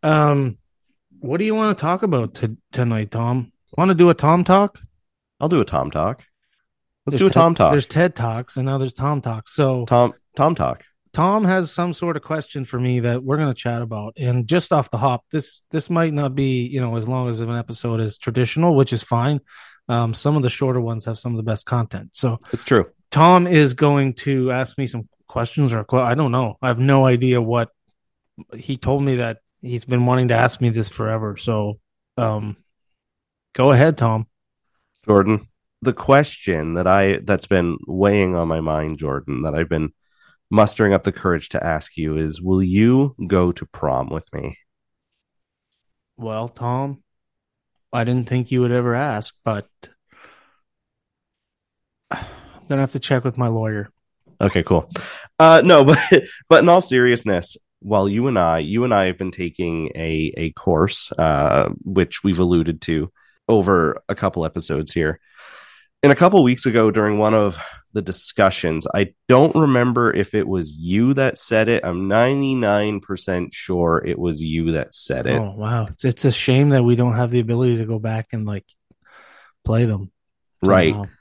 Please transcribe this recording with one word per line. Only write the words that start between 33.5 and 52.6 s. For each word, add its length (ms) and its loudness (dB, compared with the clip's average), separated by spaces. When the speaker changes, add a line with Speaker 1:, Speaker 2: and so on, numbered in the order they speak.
Speaker 1:
go 180 6
ahead, 260 6
Tom. 300 -2
Speaker 2:
Jordan, 420 4
the 120 0
question 800 0
that 120 -2
I, 380 4
that's 240 -2
been 300 0
weighing 480 2
on 140 -2
my 120 -2
mind, 380 -4
Jordan, 440 -6
that 120 -4
I've 140 -2
been 240 -4
mustering 420 4
up 100 2
the 80 -2
courage 380 -4
to 160 -6
ask 320 -6
you 200 -4
is, 240 -6
will 220 0
you 520 2
go 280 2
to 120 -12
prom 440 -4
with 240 -10
me? 240 -10
Speaker 1:
Well, 320 -8
Tom, 540 -6
I 120 -2
didn't 240 -2
think 240 -4
you 100 0
would 100 0
ever 240 0
ask, 380 -4
but 240 -4
I'm 140 -10